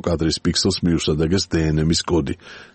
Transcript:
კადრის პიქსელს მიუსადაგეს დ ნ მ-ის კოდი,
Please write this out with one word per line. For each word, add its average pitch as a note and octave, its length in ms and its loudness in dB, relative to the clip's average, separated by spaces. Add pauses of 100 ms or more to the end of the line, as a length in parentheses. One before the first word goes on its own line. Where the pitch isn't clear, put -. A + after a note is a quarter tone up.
კადრის D#2+ 400 0
პიქსელს F2+ 400 0
მიუსადაგეს D#2+ 640 0
დ F2 60 -2 (200)
ნ D#2 60 2
მ-ის E2 240 2
კოდი, D#2 320 0 (380)